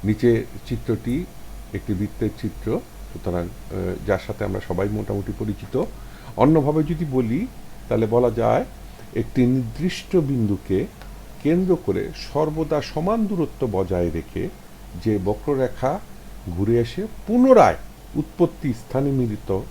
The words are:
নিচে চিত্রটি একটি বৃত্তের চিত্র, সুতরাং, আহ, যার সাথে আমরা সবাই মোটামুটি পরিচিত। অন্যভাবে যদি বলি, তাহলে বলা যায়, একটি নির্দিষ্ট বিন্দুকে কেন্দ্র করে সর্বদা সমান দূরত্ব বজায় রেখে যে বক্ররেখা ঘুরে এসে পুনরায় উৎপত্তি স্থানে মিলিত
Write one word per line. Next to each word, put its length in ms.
নিচে 260
চিত্রটি 500
একটি 200
বৃত্তের 480
চিত্র, 260
সুতরাং, 380
আহ, 60
যার 200
সাথে 200
আমরা 240
সবাই 200
মোটামুটি 500
পরিচিত। 360
অন্যভাবে 460
যদি 220
বলি, 220
তাহলে 280
বলা 240
যায়, 240
একটি 200
নির্দিষ্ট 580
বিন্দুকে 500
কেন্দ্র 280
করে 180
সর্বদা 540
সমান 380
দূরত্ব 320
বজায় 420
রেখে 260
যে 100
বক্ররেখা 680
ঘুরে 260
এসে 160
পুনরায় 540
উৎপত্তি 580
স্থানে 380
মিলিত 380